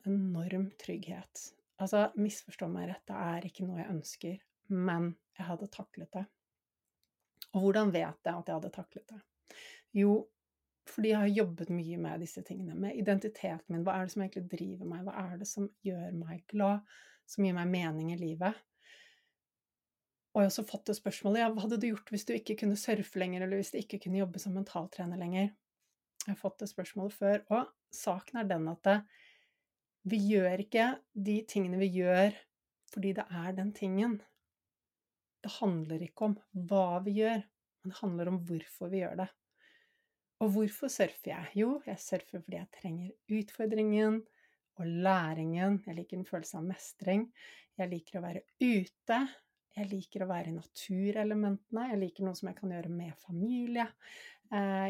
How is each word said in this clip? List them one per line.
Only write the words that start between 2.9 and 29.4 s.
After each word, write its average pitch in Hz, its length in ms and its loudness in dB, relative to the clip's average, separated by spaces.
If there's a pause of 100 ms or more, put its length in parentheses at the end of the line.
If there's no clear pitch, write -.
rett, - 180 -10
det 196 120 -6 (100)
er 175 160 -6
ikke 185 180 -6
noe 175 160 -6
jeg 185 140 -6
ønsker, 165 400 -8 (360)
men 175 380 2 (260)
jeg 175 140 -6
hadde 180 240 -8
taklet - 400 -14
det. 190 120 -4 (1300)
Og 190 80 2
hvordan 202 320 4
vet 165 320 -2
jeg 170 80 -2
at 170 160 -6
jeg 160 80 -2
hadde 170 160 -8
taklet - 340 -16
det? 220 100 -18 (760)
Jo, 202 180 8 (800)
fordi 220 220 2
jeg 214 100 6
har 202 160 6
jobbet 175 340 0
mye 170 300 -2
med 165 180 -4
disse 175 240 -10
tingene, 180 320 -8
med 202 220 -4
identiteten 196 760 0
min. 170 140 0
Hva 185 100 2
er 185 80 0
det 185 80 -8
som 202 120 -2
egentlig 190 260 -6
driver 180 400 -6
meg? 175 160 -8
Hva 196 160 -8
er 180 180 -6
det 202 80 -8
som 202 180 -2 (200)
gjør 180 320 -6
meg 165 320 -10
glad? 208 460 2 (280)
Som 196 220 2
gir 180 100 2
meg 175 140 2
mening 160 420 0
i 170 60 -4
livet? 175 420 0 (1700)
Og 208 80 8
jeg - 20 10
har 196 60 6
også 208 160 -4
fått - 240 -6
det 208 80 0
spørsmålet, 208 420 2
«Ja, 226 80 4
hva 220 140 -2
hadde 220 180 0
du 247 80 2
gjort 208 220 -4
hvis 208 160 -4
du 233 80 0
ikke 214 240 -2
kunne 208 180 2
surfe 208 400 -2
lenger, 185 280 0
eller 190 120 0
hvis 196 140 -2
du - 80 -2
ikke 208 240 -6
kunne 185 160 0
jobbe 190 240 -2
som 190 100 -4
mentaltrener 180 640 -4
lenger?» 185 360 0 (720)
Jeg 202 80 -2
har - 80 -8
fått 190 220 -4
det 202 80 -8
spørsmålet 196 420 -6
før, 202 280 2 (120)
og 247 140 2 (260)
saken 202 480 -4
er 208 80 0
den 160 220 2
at 170 160 -6
det, 196 80 10 (1120)